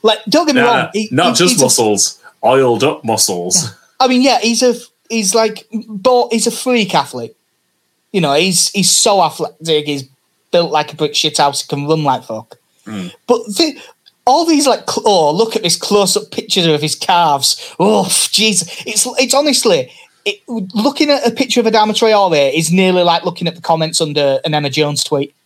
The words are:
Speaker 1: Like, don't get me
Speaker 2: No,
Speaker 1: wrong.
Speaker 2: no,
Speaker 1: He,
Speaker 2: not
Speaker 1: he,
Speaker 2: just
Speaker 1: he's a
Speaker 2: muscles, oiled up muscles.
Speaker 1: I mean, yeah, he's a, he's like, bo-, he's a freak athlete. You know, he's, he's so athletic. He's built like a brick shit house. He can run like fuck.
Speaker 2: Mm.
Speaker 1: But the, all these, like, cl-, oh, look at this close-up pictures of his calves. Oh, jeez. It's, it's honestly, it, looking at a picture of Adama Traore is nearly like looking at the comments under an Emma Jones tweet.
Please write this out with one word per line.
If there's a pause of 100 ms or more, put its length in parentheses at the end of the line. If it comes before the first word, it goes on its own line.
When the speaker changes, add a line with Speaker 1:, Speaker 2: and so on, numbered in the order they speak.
Speaker 1:
Like, (100)
don't
get
me
Speaker 2:
No,
Speaker 1:
wrong.
Speaker 2:
no,
Speaker 1:
He,
Speaker 2:
not (100)
Speaker 1:
he,
Speaker 2:
just
Speaker 1:
he's
a
Speaker 2:
muscles, (220)
oiled
up
muscles. (240)
Speaker 1:
I
mean,
yeah,
he's
a, (340)
he's
like, (220)
bo-,
he's
a
freak
athlete. (760)
You
know,
he's,
he's
so
athletic.
He's (440)
built
like
a
brick
shit
house.
He
can
run
like
fuck. (300)
Speaker 2:
Mm. (140)
Speaker 1:
But
the, (460)
all
these,
like,
cl-,
oh,
look
at
this
close-up
pictures
of
his
calves.
Oh,
jeez.
It's, (120)
it's
honestly, (340)
it,
looking
at
a
picture
of
Adama
Traore
is
nearly
like
looking
at
the
comments
under
an
Emma
Jones
tweet. (100)